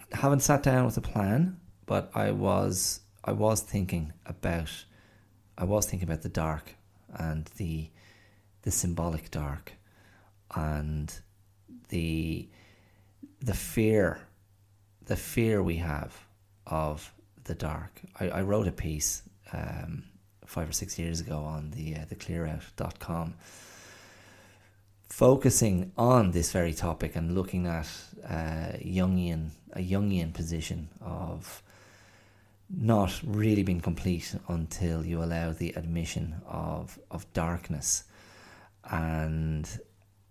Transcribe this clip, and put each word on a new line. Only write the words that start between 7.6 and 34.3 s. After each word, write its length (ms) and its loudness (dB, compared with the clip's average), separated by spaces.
the 80 -2
symbolic 600 -2
dark 420 -6
and 580 -2
the, 600 -2
the 140 -2
fear, 640 2
the 120 0
fear 460 2
we 140 0
have 400 -4
of 460 -4
the 100 -6
dark. 460 -8
I, 100 -2
I 140 -2
wrote 260 2
a 40 2
piece, 500 -4
um, 520 -8
five 220 -4
or 40 -8
six 260 -6
years 220 -2
ago 180 -4
on 320 -6
the, 260 -6
uh, 120 -8
the 60 -10
clear 320 -4
out 160 -4
dot 220 -8
com, 360 -4
focusing 880 6
on 340 8
this 220 2
very 200 4
topic 440 -2
and 180 0
looking 320 0
at, 220 -2
uh, 580 -4
Jungian, 680 2
a 60 -4
Jungian 520 2
position 560 -4
of 640 -10
not 540 2
really 380 4
being 180 2
complete 540 -2